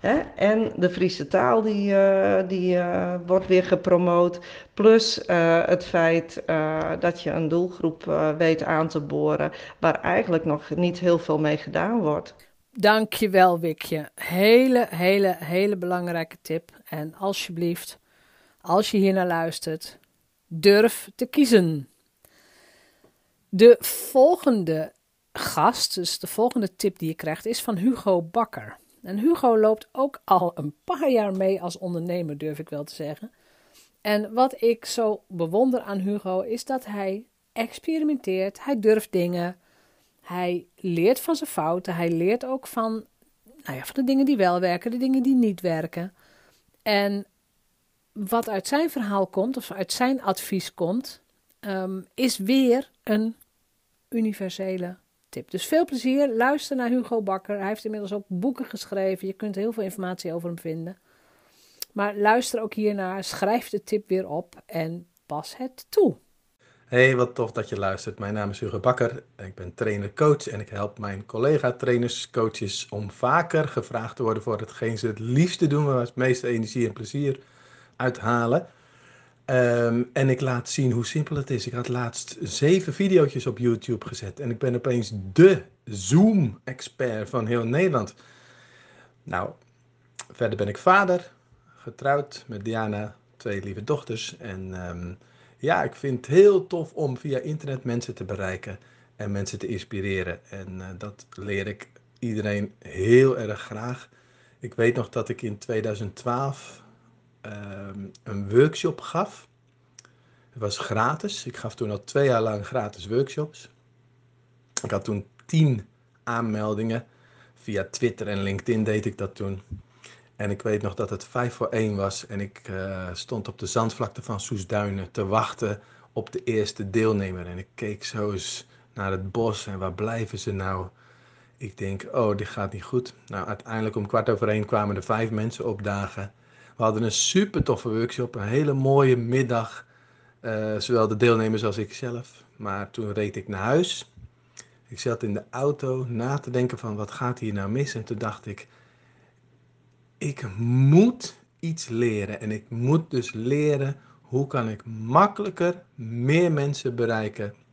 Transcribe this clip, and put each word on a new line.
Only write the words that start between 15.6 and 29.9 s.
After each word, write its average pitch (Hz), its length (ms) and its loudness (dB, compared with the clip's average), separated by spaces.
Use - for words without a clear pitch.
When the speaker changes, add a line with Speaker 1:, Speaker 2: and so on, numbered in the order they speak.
Speaker 2:
belangrijke 175 640 -2
tip. - 280 -6
En 156 260 -8
alsjeblieft, 175 840 -4
als 202 300 2
je 214 80 4
hier 190 140 6
naar 190 140 2
luistert, 165 720 -4
durf 202 680 4
te 254 120 -2
kiezen. 180 640 6
De 226 320 12
volgende 233 1120 4
gast, - 640 2
dus - 240 -4
de - 80 -10
volgende 220 500 0
tip 196 220 -2
die 156 100 -4
je 160 60 -4
krijgt, 160 320 -6
is 233 160 -4
van 220 140 -2
Hugo 190 460 2
Bakker. 165 540 -4
En 196 160 -6
Hugo 247 400 4
loopt 220 340 4